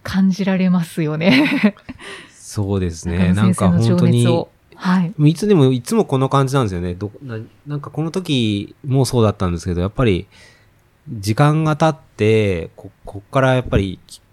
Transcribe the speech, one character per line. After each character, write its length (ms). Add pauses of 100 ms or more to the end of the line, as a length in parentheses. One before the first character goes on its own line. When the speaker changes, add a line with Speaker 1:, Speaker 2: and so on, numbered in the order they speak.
Speaker 1:
感 260
じ 140
ら 140
れ 120
ま 140
す 180
よ 160
ね。 560 (600)
Speaker 2:
そ 420
う 40
で 100
す 180
ね。 260
Speaker 1:
中 120
野 80
先 20
生 140
の 100
情 160
熱 0
を。 0
Speaker 2:
な 0
ん 0
か 0
本 40
当 80
に、 400 (280)
Speaker 1:
は 260
い。 280
Speaker 2:
い 40
つ 140
で 80
も、 160
い 100
つ 140
も 80
こ 140
ん 20
な 80
感 200
じ 60
な 80
ん 40
で 40
す 60
よ 60
ね。 120
ど-、 160 (140)
な-、 140 (280)
な 120
ん 40
か 80
こ 140
の 80
時 640 (100)
も 200
そ 160
う 20
だ 60
っ 60
た 120
ん 60
で 60
す 60
け 80
ど、 80
や 60
っ 40
ぱ 140
り 220 (840)
時 260
間 280
が 120
経 220
っ 40 (160)
て、 580
こ-、 160 (140)
こ 200
っ 60
か 100
ら 140
や 60
っ 20
ぱ 140
り 220 (340)